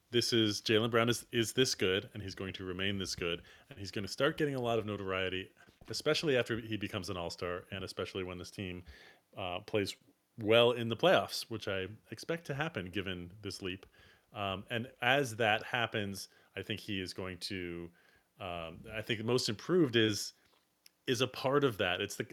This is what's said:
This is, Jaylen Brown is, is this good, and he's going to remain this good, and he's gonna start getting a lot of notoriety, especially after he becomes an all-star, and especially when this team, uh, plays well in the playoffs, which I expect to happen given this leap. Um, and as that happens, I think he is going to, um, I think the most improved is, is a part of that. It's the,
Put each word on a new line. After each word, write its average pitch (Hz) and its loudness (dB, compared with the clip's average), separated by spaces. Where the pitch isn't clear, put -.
This 120 2
is, 110 4
Jaylen 113 4
Brown 117 4
is, - -2
is 117 0
this 131 4
good, 101 2
and 101 -8
he's 95 -8
going 95 -8
to 95 -10
remain 95 -2
this 95 -4
good, 85 -2
and - -16
he's 98 -10
gonna 101 -6
start 156 0
getting 147 0
a 127 -4
lot 117 0
of 101 -4
notoriety, 95 -4
especially 147 2
after 117 0
he 110 -4
becomes 98 -4
an 92 -4
all-star, 87 -4
and 95 -6
especially 92 -6
when 90 -8
this 87 -12
team, 90 -6
uh, 92 -4
plays 101 0
well 117 8
in 120 -2
the 113 0
playoffs, 139 4
which 110 -6
I 95 -2
expect - -8
to 143 -6
happen 135 -4
given 90 -4
this 98 -8
leap. 95 -6
Um, 98 -4
and 120 -2
as 123 4
that 110 4
happens, 110 -2
I 98 -6
think 101 -6
he 95 -4
is 87 -6
going 92 -8
to, 85 -6
um, 87 -8
I 110 -4
think 107 -2
the 110 -6
most 123 2
improved 143 2
is, 110 4
is 123 0
a 127 4
part 143 2
of 113 2
that. 92 0
It's 101 -4
the, 113 -6